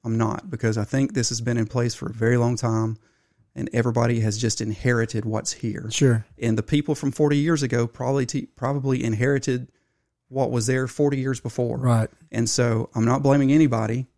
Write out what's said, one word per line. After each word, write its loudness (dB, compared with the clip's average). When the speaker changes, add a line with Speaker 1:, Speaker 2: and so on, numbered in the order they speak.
Speaker 1:
I'm -2
not, -2
because 0
I 0
think 0
this 0
has -6
been -2
in 0
place -2
for -8
a -8
very 2
long 2
time, 0
and -6
everybody 2
has 0
just -2
inherited -2
what's -4
here. -6
Speaker 2:
Sure. 2
Speaker 1:
And 2
the -2
people 0
from -2
forty 2
years 2
ago 0
probably -2
te-, -6
probably -2
inherited 0
what -2
was 0
there 0
forty 0
years -4
before. -4
Speaker 2:
Right. 2
Speaker 1:
And 0
so 0
I'm 2
not 2
blaming 4
anybody 2